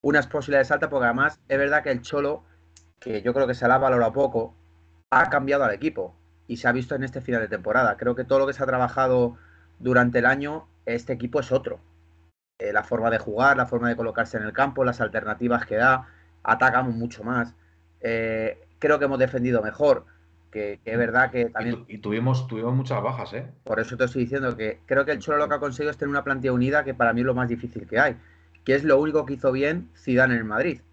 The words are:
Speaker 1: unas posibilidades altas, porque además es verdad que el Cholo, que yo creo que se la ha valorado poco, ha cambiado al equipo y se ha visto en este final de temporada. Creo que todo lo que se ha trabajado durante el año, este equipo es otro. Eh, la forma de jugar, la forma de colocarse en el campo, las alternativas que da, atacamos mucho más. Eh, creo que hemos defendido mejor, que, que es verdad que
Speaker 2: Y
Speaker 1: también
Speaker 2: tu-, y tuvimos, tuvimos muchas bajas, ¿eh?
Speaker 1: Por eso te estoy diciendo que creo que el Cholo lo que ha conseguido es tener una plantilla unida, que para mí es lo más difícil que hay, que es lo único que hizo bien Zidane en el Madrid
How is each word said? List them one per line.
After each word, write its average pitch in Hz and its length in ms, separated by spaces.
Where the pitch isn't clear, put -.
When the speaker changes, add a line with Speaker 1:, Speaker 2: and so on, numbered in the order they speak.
Speaker 1:
unas 143 240
posibilidades 143 460
altas, 147 160
porque 139 160
además 131 340
es 135 100
verdad 143 240
que 147 80
el 123 100
Cholo, 143 420
que 107 240
yo 120 120
creo 135 120
que 123 80
se 123 140
la 127 80
ha - 20
valorado 123 340
poco, 131 440
ha 160 160
cambiado 139 360
al 107 100
equipo 107 400
y 117 120
se 123 100
ha 120 40
visto 127 220
en 135 80
este 131 180
final 123 200
de 110 80
temporada. 107 480
Creo 120 180
que 123 80
todo 135 160
lo 135 80
que 139 60
se 139 100
ha 135 40
trabajado 127 680
durante 123 400
el 120 60
año, 143 420
este 120 260
equipo 123 280
es 131 100
otro. - 300
Eh, 104 120
la 107 120
forma 113 260
de 113 80
jugar, 123 380
la 123 100
forma 120 220
de 117 80
colocarse 113 400
en 107 80
el 107 80
campo, 135 320
las 120 160
alternativas 110 680
que - 80
da, 127 320
atacamos 123 500
mucho 113 300
más. 120 300
Eh, 113 580
creo 147 220
que 143 60
hemos 135 120
defendido 123 440
mejor, 123 440
que, 104 320
que 113 80
es 113 60
verdad 120 340
que 123 80
Speaker 2:
Y 117 100
Speaker 1:
también 117 260
Speaker 2:
tu-, - 120
y 104 100
tuvimos, 120 480
tuvimos 117 280
muchas 127 280
bajas, 117 300
¿eh? 127 140
Speaker 1:
Por 110 160
eso 113 160
te 127 80
estoy 123 180
diciendo 123 340
que 107 300
creo 139 180
que 143 60
el 143 80
Cholo 147 200
lo 147 100
que 143 60
ha 143 60
conseguido 147 300
es 147 60
tener 143 140
una 143 120
plantilla 135 300
unida, 131 320
que 135 100
para 120 180
mí 117 100
es 127 40
lo 131 80
más 123 140
difícil 117 400
que 110 100
hay, 135 180
que 131 120
es 143 80
lo 143 160
único 151 260
que 139 80
hizo 135 160
bien 147 460
Zidane 127 380
en 117 60
el 113 40
Madrid 117 360